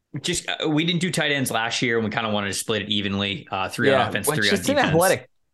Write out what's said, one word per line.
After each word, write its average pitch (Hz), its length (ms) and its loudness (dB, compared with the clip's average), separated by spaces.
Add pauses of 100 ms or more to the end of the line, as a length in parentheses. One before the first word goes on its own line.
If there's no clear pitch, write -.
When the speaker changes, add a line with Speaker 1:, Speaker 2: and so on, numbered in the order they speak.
(200)
Speaker 1:
Just, - 280 -4
uh, 127 200 -2
we 156 160 2
didn't 170 160 0
do 180 100 -2
tight 151 220 0
ends 135 180 0
last 117 300 -2
year, 117 160 2
and 113 80 0
we 101 60 0
kinda 113 180 -2
wanted 104 200 0
to 95 60 -4
split 107 280 -2
it 104 80 -8
evenly, 98 600 -2
uh, 95 200 -4
three - 200 0
on 135 100 4
Speaker 2:
Yeah, 110 80 0
Speaker 1:
offense, 104 180 -4
Speaker 2:
which 151 140 0
Speaker 1:
three 104 80 2
on 98 60 2
Speaker 2:
is 101 140 -2
an - 60 4
Speaker 1:
defense. - 180 2
Speaker 2:
athletic 170 380 2 (240)